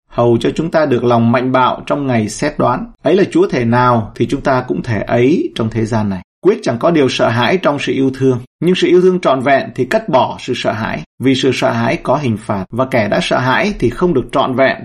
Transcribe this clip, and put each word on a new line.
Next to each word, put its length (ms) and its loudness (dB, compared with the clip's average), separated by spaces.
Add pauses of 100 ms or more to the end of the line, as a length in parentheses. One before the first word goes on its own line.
(100)
hầu 300 2
cho 100 0
chúng 200 -4
ta 160 0
được 180 0
lòng 280 2
mạnh 200 0
bạo 340 2
trong 200 -4
ngày 220 0
xét 300 -4
đoán? 280 -2 (160)
Ấy 140 4
là 140 4
Chúa 180 2
thể 160 -2
nào 500 2
thì 120 0
chúng 140 -4
ta 280 0
cũng 140 -4
thể 180 -4
ấy 540 2
trong 160 -2
thế 140 -2
gian 240 -2
này." 140 -6 (240)
Quyết 160 4
chẳng 160 -2
có 120 0
điều 180 4
sợ 200 0
hãi 280 0
trong 220 -2
sự 140 -4
yêu 220 0
thương, 240 0 (240)
nhưng 120 2
sự 140 2
yêu 140 6
thương 180 2
trọn 200 2
vẹn 340 0
thì 100 -2
cất 240 -2
bỏ 320 0
sự 160 -6
sợ 160 -2
hãi, 300 -6 (200)
vì 120 4
sự 180 2
sợ 180 0
hãi 260 0
có 200 0
hình 200 -2
phạt, 340 -6
và 140 -2
kẻ 240 0
đã 140 0
sợ 160 -2
hãi 400 0
thì 120 0
không 240 0
được 180 0
trọn 220 0
vẹn 300 2